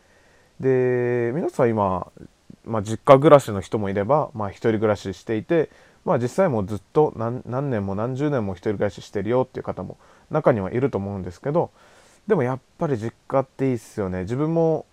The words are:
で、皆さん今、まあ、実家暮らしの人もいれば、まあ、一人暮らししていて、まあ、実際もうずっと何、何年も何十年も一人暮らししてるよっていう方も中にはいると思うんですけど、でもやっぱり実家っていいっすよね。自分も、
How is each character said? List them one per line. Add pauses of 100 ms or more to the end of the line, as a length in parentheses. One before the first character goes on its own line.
(600)
で、
皆
さ
ん
今、 (560)
ま
あ、
実
家
暮
ら
し
の
人
も
い
れ
ば、
ま
あ、
一
人
暮
ら
し
し
て
い
て、 (360)
ま
あ、
実
際
も
う
ず
っ (120)
と
何、
何
年
も
何
十
年
も
一
人
暮
ら
し
し
て
る
よ
っ
て
い
う
方
も (340)
中
に
は
い
る
と
思
う
ん
で
す
け
ど、 (540)
で
も
や
っ (180)
ぱ
り
実 (140)
家
っ
て
い
い
っ
す
よ
ね。
自
分
も、